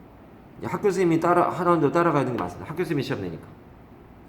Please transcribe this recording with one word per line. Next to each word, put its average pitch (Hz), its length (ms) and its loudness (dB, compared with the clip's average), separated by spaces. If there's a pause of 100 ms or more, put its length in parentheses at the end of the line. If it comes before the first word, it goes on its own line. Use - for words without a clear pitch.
(580)
이제 - 100 -10
학교 180 220 -2
선생님이 170 320 2
따라, 175 280 2
하라는 175 300 2
대로 143 140 4
따라가야 160 320 2
되는 123 100 -2
게 101 80 -2
맞습니다. 90 260 -10
학교 160 100 -8
선생님이 156 240 -2
시험 117 180 -4
내니까. 85 220 -10 (840)